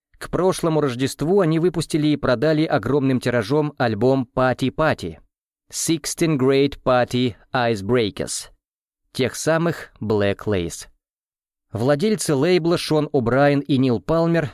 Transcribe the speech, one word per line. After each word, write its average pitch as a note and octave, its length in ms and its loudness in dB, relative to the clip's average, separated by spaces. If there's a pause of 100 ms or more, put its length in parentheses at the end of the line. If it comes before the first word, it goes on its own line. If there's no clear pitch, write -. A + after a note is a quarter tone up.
(180)
К - 140 -14
прошлому D#3+ 500 0
Рождеству C#3 600 0
они E3 180 2
выпустили D#3+ 480 0
и D3 100 2
продали D3 460 0
огромным C3+ 560 0
тиражом B2+ 580 0
альбом B2 560 0
Party B2+ 400 0
Party, B2+ 440 -2 (520)
Sixteen E3 680 -2
Great C3+ 440 2
Party B2 540 0 (180)
Icebreakers, A2+ 1000 -2 (600)
тех B2 240 -2
самых D#3+ 640 -2
Black G2+ 460 0
Lace. F2 420 -4 (840)
Владельцы D3 600 0
лейбла E3+ 440 2
Шон D3+ 340 0
О'Брайен C#3 480 2
и C#3+ 180 0
Нил B2 220 2
Палмер E3 540 0